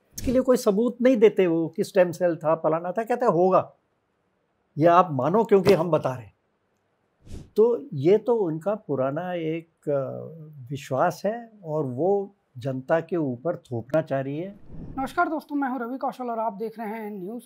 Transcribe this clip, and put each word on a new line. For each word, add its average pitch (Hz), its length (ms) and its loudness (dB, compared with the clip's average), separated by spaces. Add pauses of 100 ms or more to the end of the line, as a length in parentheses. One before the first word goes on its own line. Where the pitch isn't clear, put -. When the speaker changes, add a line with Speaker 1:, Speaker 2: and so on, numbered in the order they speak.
(160)
Speaker 1:
इसके - 160 -4
लिए 254 100 2
कोई 254 160 4
सबूत 233 440 0
नहीं 254 160 4
देते 202 300 6
वो 165 200 0
कि 185 160 -4
स्टेम 180 280 2
सेल 175 240 0
था, 160 200 0
फलाना 165 360 -2
था, 226 120 -2
कहते 240 220 -2
हैं, 202 60 4
"होगा, 180 420 4 (1040)
ये 151 100 6
आप 175 240 6
मानो 151 320 2
क्योंकि 196 300 4
हम 170 180 0
बता 139 240 0
रहे 113 100 -12
हैं।" - 100 -20 (1200)
तो 233 260 4 (120)
ये 160 240 4
तो 233 180 0
उनका 180 400 -2
पुराना 147 580 -2
एक, 165 560 -6
अ, 131 300 -2 (500)
विश्वास 147 560 -2
है 226 260 -6 (120)
और 156 220 -4
वो 185 480 -2 (240)
जनता 131 420 -2
के 170 180 -6
ऊपर 147 400 -4
थोपना 131 440 -4
चाह 139 200 -4
रही 139 160 -6
है। 185 220 -10 (380)
Speaker 2:
नमस्कार 302 320 -2
दोस्तों, 294 260 -6
मैं 277 140 -2
हूं 254 120 -4
रवि 240 160 -8
कौशल 254 260 -6
और 233 160 -6
आप 220 140 -2
देख 214 260 -10
रहे 226 80 -8
हैं 214 240 -10
न्यूज़ 214 340 -10